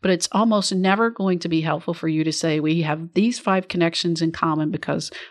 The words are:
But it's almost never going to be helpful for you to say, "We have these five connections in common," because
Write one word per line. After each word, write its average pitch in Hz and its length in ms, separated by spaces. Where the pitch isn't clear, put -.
But 190 80
it's 175 220
almost 208 420
never 190 340
going 190 300
to 170 100
be 160 140
helpful 165 320
for 160 140
you 156 160
to 156 80
say, 156 280
"We 160 220
have 156 320
these 226 240
five 190 300
connections 170 520
in 165 120
common," 156 380
because 147 400